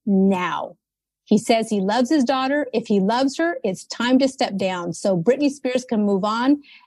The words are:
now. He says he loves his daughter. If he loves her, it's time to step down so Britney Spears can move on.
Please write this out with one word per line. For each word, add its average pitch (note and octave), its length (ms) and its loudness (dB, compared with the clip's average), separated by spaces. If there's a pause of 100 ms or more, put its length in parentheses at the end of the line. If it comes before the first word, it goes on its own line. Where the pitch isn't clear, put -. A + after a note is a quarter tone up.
now. F#3 680 0 (500)
He G#3 120 4
says A3+ 320 0
he G3+ 100 0
loves A#3 300 0
his D#4 140 4
daughter. C4+ 500 -2
If G#3+ 120 -4
he G3+ 140 2
loves B3 380 0
her, E4+ 260 -2
it's F#3+ 200 -6
time B3 340 0
to C4+ 100 2
step A#3 280 -4
down F3+ 360 -4
so F#3+ 240 0
Britney C4 340 2
Spears B3+ 340 -4
can G#3+ 200 -2
move G3+ 200 0
on. B3 360 0 (260)